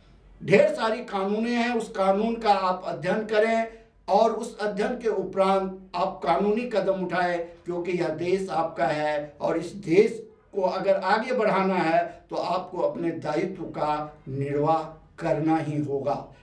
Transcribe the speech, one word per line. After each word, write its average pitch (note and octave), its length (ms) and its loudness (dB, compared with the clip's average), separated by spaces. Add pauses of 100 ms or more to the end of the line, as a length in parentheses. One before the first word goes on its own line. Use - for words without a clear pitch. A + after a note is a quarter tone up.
(460)
ढेर A3 220 6
सारी A#3 320 -2
कानूनें G#3 560 -2
हैं, A#3+ 180 0
उस G#3+ 140 -2
कानून G3 480 2
का A3 160 2
आप F#3+ 320 2
अध्ययन G#3 420 -2
करें A3+ 600 0 (220)
और A3 240 4
उस - 260 -8
अध्ययन G3+ 300 -2
के A#3 200 -4
उपरांत F#3+ 880 0
आप F#3+ 300 -2
कानूनी G3+ 380 2
कदम F#3+ 300 0
उठाएं, F3 460 0 (260)
क्योंकि F3 280 -4
यह E3 160 0
देश F3+ 420 -2
आपका D#3+ 360 0
है D3+ 540 -2
और D#3+ 160 0
इस F3 100 -4
देश - 640 2 (240)
को F#3+ 80 -2
अगर F#3+ 320 2
आगे G3+ 380 0
बढ़ाना F#3+ 420 2
है E3+ 560 0
तो E3 60 -6
आपको F3+ 420 -4
अपने E3 320 0
दायित्व D#3+ 520 -4
का D3+ 560 -4 (100)
निर्वाह C#3+ 540 0 (360)
करना D#3+ 380 0
ही D3 280 -2
होगा। C3+ 440 -4 (140)